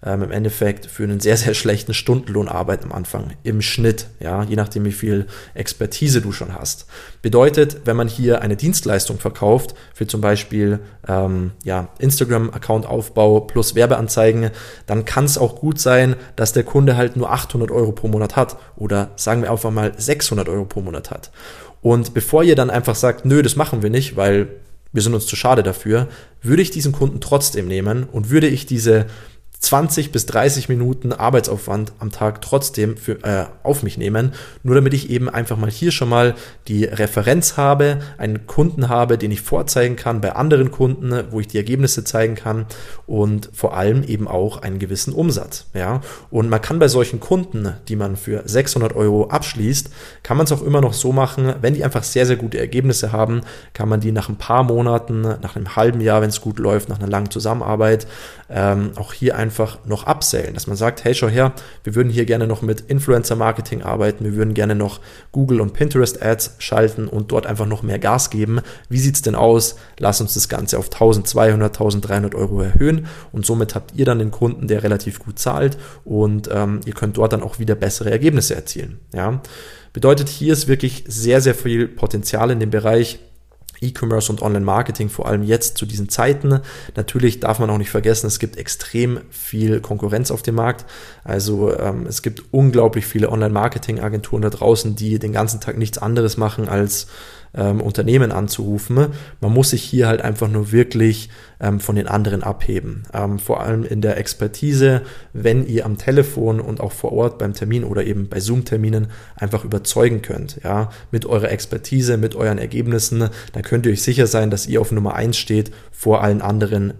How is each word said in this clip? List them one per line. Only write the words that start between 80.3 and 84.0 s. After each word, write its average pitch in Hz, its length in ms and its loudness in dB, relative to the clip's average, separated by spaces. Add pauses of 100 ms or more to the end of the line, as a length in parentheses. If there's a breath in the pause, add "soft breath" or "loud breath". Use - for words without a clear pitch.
ist 147 160 0
wirklich 135 400 0
sehr, 113 320 2
sehr 131 140 4
viel 117 340 0
Potenzial 107 640 0
in 117 100 0
dem 107 100 0
Bereich 110 500 2 (600)
E-Commerce 113 520 -2